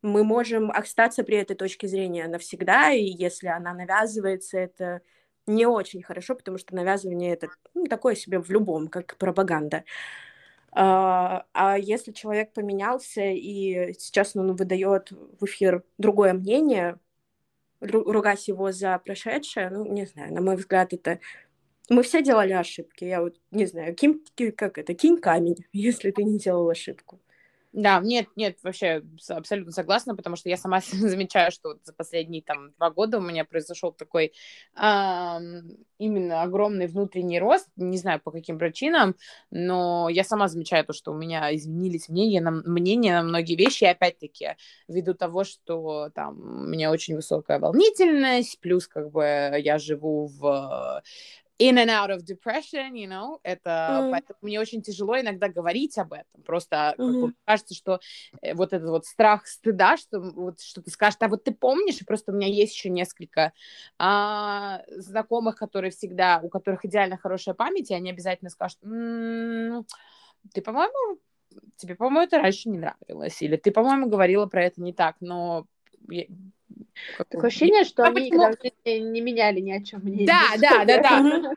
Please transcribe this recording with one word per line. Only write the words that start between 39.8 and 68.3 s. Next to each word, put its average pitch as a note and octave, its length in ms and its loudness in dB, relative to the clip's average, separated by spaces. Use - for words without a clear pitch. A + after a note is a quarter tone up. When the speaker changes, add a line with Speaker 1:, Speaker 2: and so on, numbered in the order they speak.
Speaker 2:
я F3+ 140 2
сама G#3 240 0
замечаю D#3+ 360 0
то, D#3+ 80 -10
что - 200 -10
у D3+ 40 -6
меня D#3 380 -4
изменились D#3+ 540 -6
мнения F#3+ 320 2
на, E3 100 0
мнения F3 640 0
на E3+ 80 2
многие E3 320 -2
вещи, F#3+ 300 2
и - 20 10
опять-таки F3 720 0
ввиду F3 260 -2
того, F3+ 300 -4
что D#3+ 680 -8
там D2 280 -10
у - 260 -12
меня D#3+ 240 -2
очень D#3+ 240 -2
высокая D3+ 460 -2
волнительность, C#4 1000 4
плюс F3+ 280 0
как D3+ 240 -10
бы D#3 100 0
я D3+ 200 2
живу D3+ 480 -2
в C#3 760 -4
in B3+ 160 8
and A#3 120 4
out G3+ 200 0
of F#3 140 -4
depression, C4 680 -8
you G#3+ 120 -12
know, G3+ 380 -12
это F3 640 -2
Speaker 1:
Мгм. - 40 -2
Speaker 2:
поэтому G3+ 320 -6
мне G#3 180 -6
очень A3 220 -6
тяжело G#3 380 -4
иногда G3+ 280 -4
говорить F3+ 500 -4
об E3+ 160 -6
этом, - 280 -20
просто D3+ 600 -2
как B3+ 140 0
бы A#3+ 100 0
Speaker 1:
Мгм. A#3+ 60 -8
Speaker 2:
кажется, G#3+ 280 0
что, F#3 260 -4
э, D#3+ 120 -6
вот F#3 180 -2
этот E3 160 -4
вот D#3+ 180 -2
страх G#3+ 400 4
стыда, G#3 520 2
что, - 200 -12
м, F3+ 160 -10
вот F3+ 280 -10
что - 200 -18
ты - 80 -14
скажешь: G#3 300 2
«А A3+ 80 0
вот G3+ 160 -4
ты A#3 80 -2
помнишь?» D4+ 480 0
И G3 60 -14
просто G#3 260 -6
у - 20 -4
меня G3+ 140 0
есть G#3 260 2
еще - 160 -8
несколько, E3+ 640 -2
а, G3+ 880 0
знакомых, A3 680 -4
которые F#3+ 340 -6
всегда, F3+ 520 2
у E3+ 60 -8
которых F#3+ 380 -4
идеально F#3+ 320 2
хорошая F#3 360 -6
память, D#4 360 -4
и G3 40 -2
они F3+ 160 -6
обязательно F3+ 400 -6